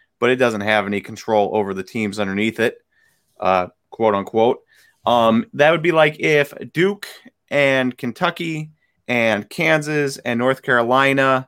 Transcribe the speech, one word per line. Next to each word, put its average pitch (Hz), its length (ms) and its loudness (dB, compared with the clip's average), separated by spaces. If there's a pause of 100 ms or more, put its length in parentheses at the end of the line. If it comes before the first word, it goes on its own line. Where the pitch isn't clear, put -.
(200)
but 120 120 2
it 131 60 2
doesn't 117 240 0
have 104 260 2
any 101 140 -4
control 107 540 0
over 98 200 -2
the 95 80 -8
teams 104 360 -6
underneath 104 400 -2
it, 113 200 -2 (600)
uh, 92 280 0 (240)
quote 110 240 0
unquote. 110 480 0 (420)
Um, 113 480 2
that 143 160 4
would 165 140 0
be 175 80 0
like 156 280 2
if 147 320 0 (220)
Duke 196 340 -2 (440)
and 135 440 0
Kentucky 160 760 -6 (360)
and 113 400 0
Kansas 151 680 -2
and 120 220 -4
North 131 240 0
Carolina 131 840 2